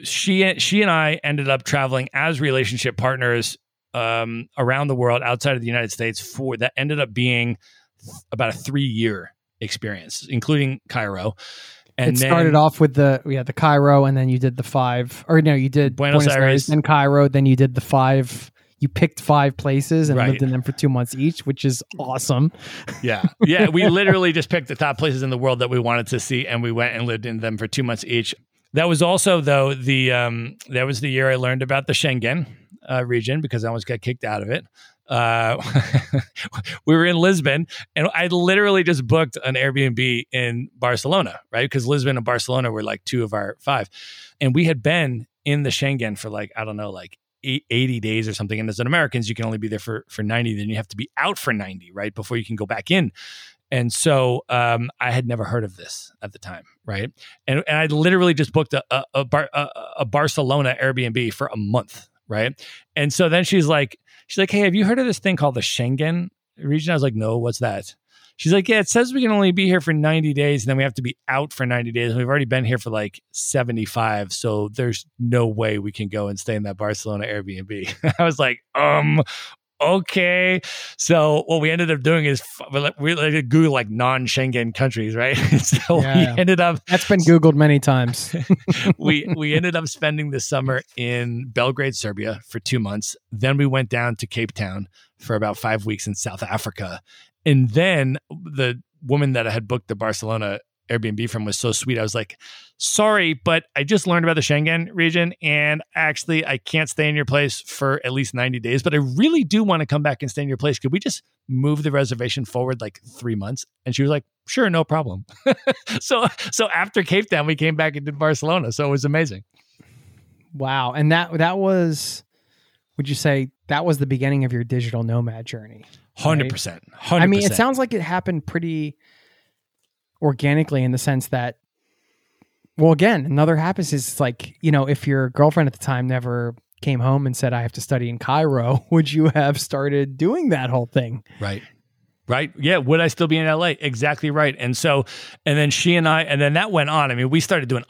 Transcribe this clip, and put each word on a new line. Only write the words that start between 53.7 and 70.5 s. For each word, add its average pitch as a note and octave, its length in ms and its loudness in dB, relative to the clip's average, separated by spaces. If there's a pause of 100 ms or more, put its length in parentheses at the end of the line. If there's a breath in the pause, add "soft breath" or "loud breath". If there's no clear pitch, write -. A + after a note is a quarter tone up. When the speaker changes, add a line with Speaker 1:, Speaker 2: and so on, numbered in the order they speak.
Speaker 1:
And A#2+ 200 0
so, C3 560 2
um, A#2+ 420 0 (100)
I B2 100 -2
had B2 160 0
never A#2 160 -4
heard A2 220 -4
of F#2 120 -10
this - 360 -16 (100)
at G2 100 -12
the - 60 -20
time, - 240 -16 (240)
right? G#2 240 -6 (380 loud breath)
And, C#3 180 0
and D3+ 100 0
I D#3 100 2
literally F3 480 4
just C#3 180 -2
booked D#3 220 0
a, C3+ 180 -2
a, C3+ 120 0 (100)
a C#3 100 0
Bar-, C#3+ 280 -2
a, C#3+ 160 -2 (280)
a - 80 -2
Barcelona C#3 760 0
Airbnb B2 540 -2
for C#3+ 180 -6
a - 40 -8
month, G#2+ 520 -4 (200)
right? A2 240 -2 (420 loud breath)
And D3 180 0
so F3+ 160 2
then F3 140 4
she's F3 240 2
like, D3 320 0 (300 soft breath)
she's - 100 -10
like, F#3+ 140 2
"Hey, G3+ 80 2
have F#3+ 160 4
you G#3 80 4
heard A#3+ 160 2
of B3+ 60 0
this A3 120 -2
thing F#3+ 160 0
called C#3+ 220 0
the A2+ 60 -2
Schengen D#3 680 -2 (280)
region?" D3+ 360 -2
I - 20 2
was C#3+ 80 0
like, B2+ 140 0
"No, A2 220 -2
what's A#2 200 -4
that?" G2+ 380 -6 (400 soft breath)
She's D#3+ 160 0
like, G3 160 2
"Yeah, A3 120 4
it - 80 0
says B3 240 2
we C4+ 80 0
can A#3 100 2
only G3 220 4
be F#3+ 140 2
here F3+ 140 4
for D#3+ 120 -2
ninety D#3 400 2
days, C#3+ 320 0